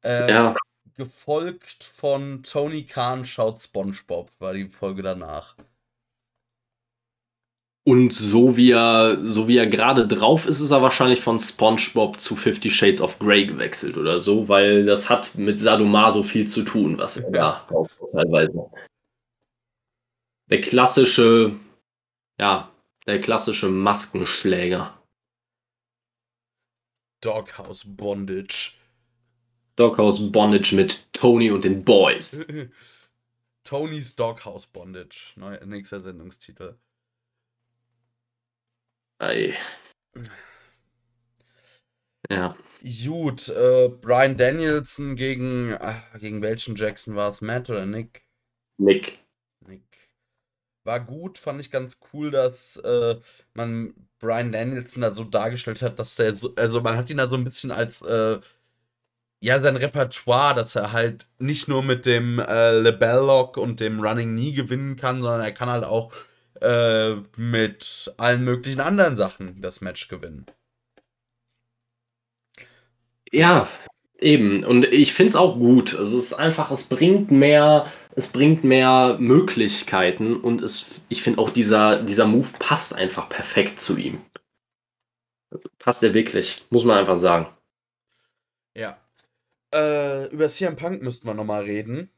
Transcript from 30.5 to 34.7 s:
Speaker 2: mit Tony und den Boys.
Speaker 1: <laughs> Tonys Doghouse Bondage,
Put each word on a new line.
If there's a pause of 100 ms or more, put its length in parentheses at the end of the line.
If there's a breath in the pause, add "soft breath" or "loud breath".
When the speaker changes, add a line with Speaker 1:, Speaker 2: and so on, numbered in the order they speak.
Speaker 2:
mit
Tony
und
den
Boys. (560 soft breath)
Speaker 1:
<laughs>
Tonys
Doghouse
Bondage,